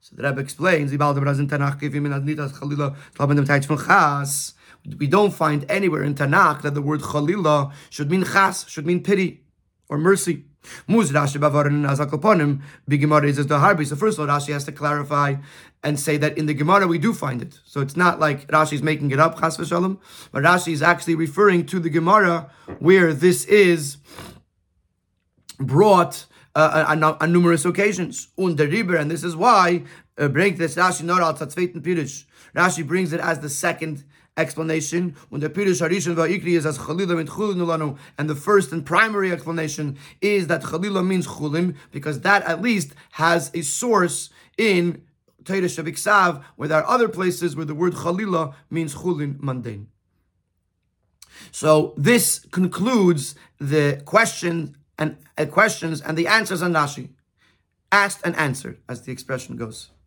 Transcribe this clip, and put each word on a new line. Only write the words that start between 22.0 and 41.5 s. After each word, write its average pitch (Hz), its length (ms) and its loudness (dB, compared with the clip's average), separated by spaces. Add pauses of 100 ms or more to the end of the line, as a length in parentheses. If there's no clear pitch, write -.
where 170 340 6
this 175 320 2
is 175 520 4 (1600)
brought, 175 680 4 (300)
uh, 156 320 4
on, 156 160 2
on, 156 160 2
on 160 140 2
numerous 175 320 4
occasions. 185 720 -2
Und 180 200 0
der 147 100 2
Rebbe, 175 300 0
and 151 140 -2
this 156 140 -8
is 170 100 -6
why, 180 480 4 (340)
uh, 147 120 0
bring 170 260 2
this 165 200 -4
Rashi 175 280 0
not 175 180 0
al 160 120 0
Tatzveiten 175 480 -6
Pirush. 156 440 -4 (300)
Rashi 175 320 0
brings 175 260 -2
it 165 60 -4
as 165 200 -2
the 147 100 -10
second 160 560 -6 (300)
explanation. 160 800 -2 (160)
Und 139 100 -6
der 151 80 -4
Pirush 185 320 0
Harishon 170 340 -2
Va'ikri 170 420 0
is 151 80 0
as 151 120 -2
Chalila 175 380 -2
mit 160 120 -4
Chulin 202 300 -4
ulanu. 160 400 -2 (200)
And 151 120 -4
the 147 60 -2
first 190 360 2
and 160 140 -6
primary 196 460 0
explanation 156 640 -6 (240)
is 196 260 0
that 165 160 -2
Chalila 185 420 -2
means 185 220 0
Chulin, 156 480 -4 (160)